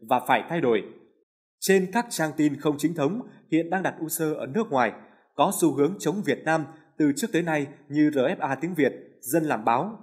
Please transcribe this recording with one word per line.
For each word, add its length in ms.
và 120
phải 280
thay 120
đổi. 220
Trên 320
các 180
trang 260
tin 200
không 220
chính 160
thống 260
hiện 180
đang 120
đặt 180
u 80
sơ 260
ở 120
nước 240
ngoài, 220
có 260
xu 120
hướng 260
chống 260
Việt 200
Nam 200
từ 180
trước 160
tới 100
nay 240
như 220
R 80
F 200
A 160
tiếng 200
Việt, 180
Dân 240
làm 200
báo, 380